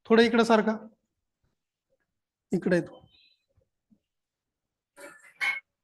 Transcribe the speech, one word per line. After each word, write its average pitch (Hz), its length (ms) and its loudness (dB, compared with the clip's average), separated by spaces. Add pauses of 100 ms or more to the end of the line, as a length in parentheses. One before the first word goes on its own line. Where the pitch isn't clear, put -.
थोडं 226 180 4
इकडं 233 200 2
सारखा, 220 440 0 (1600)
इकडे 180 240 -2
येतो. - 340 -8 (2750)